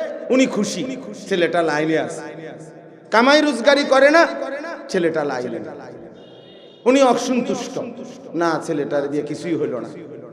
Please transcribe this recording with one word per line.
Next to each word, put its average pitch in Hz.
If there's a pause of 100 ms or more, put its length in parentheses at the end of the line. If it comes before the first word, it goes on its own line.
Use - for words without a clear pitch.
(300)
উনি 262
খুশি, 214 (320)
ছেলেটা 170
লাইনে 156
আছে। - (920)
কামাই 269
রোজগারি 285
করে 269
না, 320 (600)
ছেলেটা 160
লাইনে 127
না। - (1120)
উনি 269
অসন্তুষ্ট, 240 (540)
"না, 165
ছেলেটার 143
দিয়ে 147
কিছুই 156
হইল 127
না, 113 (440)